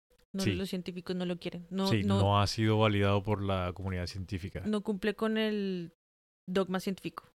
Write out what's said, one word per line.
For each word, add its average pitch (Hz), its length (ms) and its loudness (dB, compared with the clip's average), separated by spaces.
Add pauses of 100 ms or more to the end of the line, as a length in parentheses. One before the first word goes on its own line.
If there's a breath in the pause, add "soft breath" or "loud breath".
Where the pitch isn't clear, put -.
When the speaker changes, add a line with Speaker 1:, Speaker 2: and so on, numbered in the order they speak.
(320)
Speaker 1:
no, 196 120 -2
Speaker 2:
Sí. 208 80 4
Speaker 1:
los 190 160 -2
científicos 180 480 -6
no 180 100 -2
lo 180 120 -4
quieren. 175 320 -10
No, 190 180 0
Speaker 2:
Sí, 107 160 4
Speaker 1:
no, 98 160 4
Speaker 2:
no 101 200 6
ha 101 60 4
sido 110 320 2
validado 101 460 4
por 101 180 0
la 92 320 0
comunidad 92 320 -4
científica. 92 600 -6
Speaker 1:
no 214 160 0
cumple 208 320 -2
con 220 240 -2
el 196 540 -2 (560)
dogma 185 300 2
científico. 185 460 -6 (140)